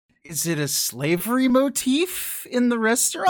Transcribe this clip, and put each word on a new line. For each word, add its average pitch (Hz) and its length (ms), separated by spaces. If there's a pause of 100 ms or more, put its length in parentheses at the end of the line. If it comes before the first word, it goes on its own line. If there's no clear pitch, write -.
(220)
is 160 240
it 165 120
a 143 100
slavery 175 800
motif 269 1000
in 247 180
the 240 100
restaurant? 247 520